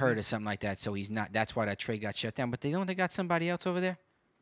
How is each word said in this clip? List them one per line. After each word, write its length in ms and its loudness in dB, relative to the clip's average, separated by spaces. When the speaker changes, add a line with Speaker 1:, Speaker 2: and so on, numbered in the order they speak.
Speaker 1:
happened? 120 4
Speaker 2:
or 40 0
something 220 0
like 160 -2
that, 180 -2
so 160 -2
he's 160 -4
not. 200 -2
That's 240 2
why 120 2
that 120 0
trade 200 -2
got 160 -4
shut 200 -2
down. 160 0
But 100 -4
they 100 0
don't. 160 0
They 80 0
got 180 0
somebody 360 2
else 180 -2
over 120 2
there. 200 0